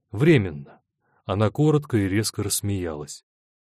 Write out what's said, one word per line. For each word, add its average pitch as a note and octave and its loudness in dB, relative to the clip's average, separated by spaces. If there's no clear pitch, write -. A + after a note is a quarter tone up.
«Временно». G2+ 0
Она G#2 2
коротко D3 2
и G2+ 2
резко G2+ -2
рассмеялась. F2+ -6